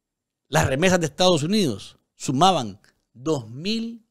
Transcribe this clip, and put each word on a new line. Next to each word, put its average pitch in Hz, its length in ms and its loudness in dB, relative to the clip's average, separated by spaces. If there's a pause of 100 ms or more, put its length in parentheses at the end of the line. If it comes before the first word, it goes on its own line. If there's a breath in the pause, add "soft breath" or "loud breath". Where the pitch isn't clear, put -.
(480)
las 156 200 0
remesas 175 320 2
de 165 60 -2
Estados 180 380 2
Unidos 165 540 -2 (180)
sumaban 143 640 0 (340)
dos 127 360 -6
mil 226 600 -8